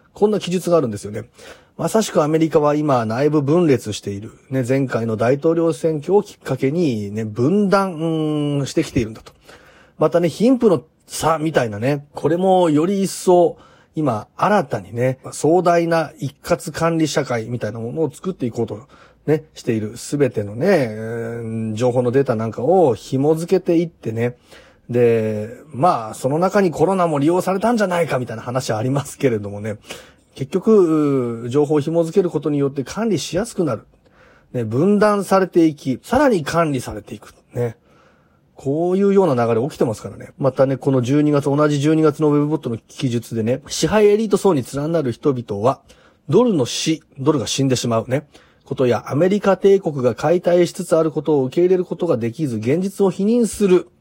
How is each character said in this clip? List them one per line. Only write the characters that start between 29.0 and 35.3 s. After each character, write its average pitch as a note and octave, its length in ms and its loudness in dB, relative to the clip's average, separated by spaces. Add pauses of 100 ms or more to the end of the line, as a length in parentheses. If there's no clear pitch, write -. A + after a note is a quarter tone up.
す - 120 -16
け C3+ 120 0
れ A2 100 -2
ど G2+ 100 -10
も G2+ 120 -12
ね。 G#2+ 160 -8 (580)
結 C#3 160 -10
局、 D3+ 1000 2
情 C#3+ 160 2
報 D3+ 100 0
を D3+ 40 4
紐 E3 240 0
付 E3 140 -2
け F#3+ 60 4
る E3+ 60 0
こ D#3 100 -4
と D3+ 100 -4
に D3 80 -2
よ C#3 120 0
っ - 20 -6
て C#3 120 -6
管 A3 260 -4
理 E3 100 0
し - 160 -8
や G#3 100 -2
す - 100 -16
く F#3 80 -2
な B2+ 120 -2
る。 G#2 100 -16 (640)
ね、 B2 120 -4
分 D#3+ 360 2
断 G#3 240 2
さ F#3+ 160 2